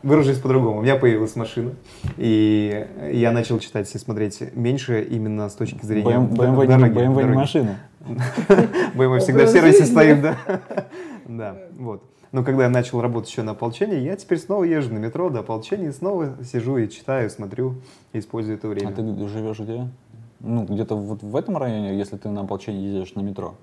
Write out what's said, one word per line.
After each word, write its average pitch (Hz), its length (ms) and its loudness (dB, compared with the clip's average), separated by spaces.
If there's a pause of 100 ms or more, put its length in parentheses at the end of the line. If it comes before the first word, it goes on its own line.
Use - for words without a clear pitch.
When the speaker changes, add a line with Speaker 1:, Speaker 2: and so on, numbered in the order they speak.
Speaker 1:
выражусь 139 380 4
по-другому. 120 400 2
У - 20 -2
меня 135 140 4
появилась 113 400 2
машина, 117 380 -6 (440)
и 107 680 2 (260)
я 117 180 2
начал 117 280 0
читать - 340 -8
и - 60 -10
смотреть 107 420 -6 (140)
меньше 123 480 -2
именно 107 460 -4
с 101 40 -14
точки - 320 -8
зрения 107 200 -2
Speaker 2:
Б 120 80 2
М, 123 160 4
Speaker 1:
д-, 117 60 0
Speaker 2:
Б 123 100 2
М 131 100 4
В 139 100 6
не, - 20 4
Speaker 1:
дороги, 127 260 8
Speaker 2:
Б 120 80 2
М 131 120 2
В 131 40 2
не 135 40 4
Speaker 1:
дороги. 131 160 2
Speaker 2:
машина. 135 380 0 (300)
Speaker 1:
<laughs> 196 920 2
Б 127 100 2
М 127 60 2
В 127 80 2
всегда 127 260 4
в 226 40 6
Speaker 3:
Образ 226 40 4
Speaker 1:
сервисе 175 260 10
Speaker 3:
жизни. 135 120 4
Speaker 1:
стоит, 151 300 8
да? 156 160 0 (100)
<laughs> 240 800 -8
Да, 110 280 -10 (240)
вот. 113 240 -10 (280)
Но 127 120 0
когда 135 220 2
я 123 40 4
начал 123 320 0
работать 117 300 -4
ещё 123 120 -6
на 110 100 -6
ополчении, 151 460 -4
я 156 160 -4
теперь 175 220 -4
снова 185 260 -2
езжу 151 300 0
на 110 60 -6
метро 156 320 -4
до 117 80 -4
ополчения, 117 480 -6
и 143 40 -6
снова 151 520 -6
сижу 123 340 -4
и 110 100 0
читаю, 123 440 -4
смотрю, 120 440 -6 (380)
использую 110 440 -6
это 110 100 -10
время. 101 220 -6
Speaker 2:
А - 20 -8
ты 104 100 -8
г-, 104 260 -6
живёшь 107 320 -8
где? 117 280 -8 (540)
Ну, 117 240 -4
где-то 104 300 -4
вот 104 280 -8
в 104 120 -10
этом 170 220 -4
районе, 107 400 -4
если 101 200 -8
ты 107 120 -10
на 104 120 -8
ополчение 98 520 -8
ездишь 92 220 -8
на 101 60 -6
метро? 95 420 -8